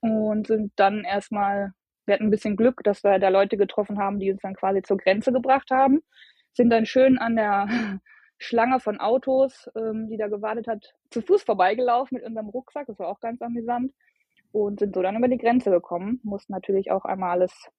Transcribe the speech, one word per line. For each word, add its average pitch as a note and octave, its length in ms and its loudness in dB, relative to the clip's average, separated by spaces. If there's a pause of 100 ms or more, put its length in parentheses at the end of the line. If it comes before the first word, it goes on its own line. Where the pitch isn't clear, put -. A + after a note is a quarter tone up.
Und G#3+ 460 0
sind G#3+ 300 -2
dann G3 280 2
erstmal, G3+ 680 -4 (340)
wir G3+ 80 2
hatten G#3+ 100 -2
ein G#3+ 60 2
bisschen G#3 260 -2
Glück, A#3+ 280 0
dass G3+ 200 0
wir G3 140 4
da F#3+ 100 2
Leute G3 280 2
getroffen G3+ 420 -2
haben, G3+ 220 -4
die F#3+ 120 -2
uns G3 100 -6
dann F#3+ 120 -8
quasi F#3+ 280 -2
zur F#3+ 160 -2
Grenze G#3 340 2
gebracht C4 380 0
haben. C4+ 300 4 (520)
Sind A#3+ 180 4
dann A3+ 160 4
schön C4 320 4
an A3+ 180 -2
der G3+ 320 0
<laughs> G#3 340 -4 (360)
Schlange A#3+ 420 0
von G#3 200 -4
Autos, C4 760 0
ähm, A3 320 -6
die A3 80 -8
da G#3+ 120 -4
gewartet G#3+ 400 -6
hat, G#3+ 260 -8 (160)
zu A3+ 120 -4
Fuß G4 200 2
vorbeigelaufen A#3+ 760 0
mit - 100 -10
unserem A3 220 -10
Rucksack. C4 380 -12
Das G#3+ 120 -16
war F3 100 -6
auch G3+ 120 -8
ganz A#3 220 -10
amüsant. A#3+ 500 -4 (600)
Und G#3 280 -2
sind G3+ 140 -2
so F#3 80 0
dann G3 140 -2
über B3 120 2
die B3 100 0
Grenze A#3 320 2
gekommen. F#3 540 -2
Mussten G3+ 280 -8
natürlich G3 380 -2
auch F#3+ 140 -2
einmal F#3+ 260 -4
alles F3+ 220 0 (260)